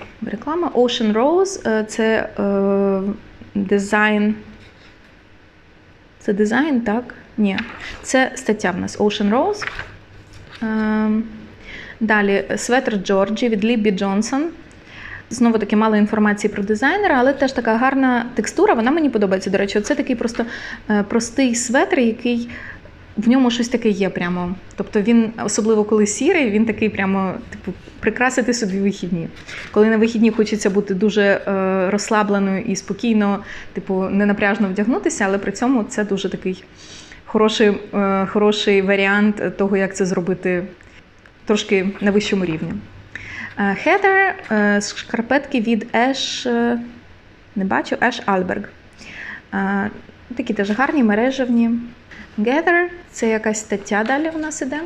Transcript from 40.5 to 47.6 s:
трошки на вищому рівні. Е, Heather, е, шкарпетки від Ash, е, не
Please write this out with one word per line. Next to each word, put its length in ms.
трошки 420
на 100
вищому 340
рівні. 280
Е, 180
Heather, 460
е, 280
шкарпетки 800
від 340
Ash, 540
е, 300
не 80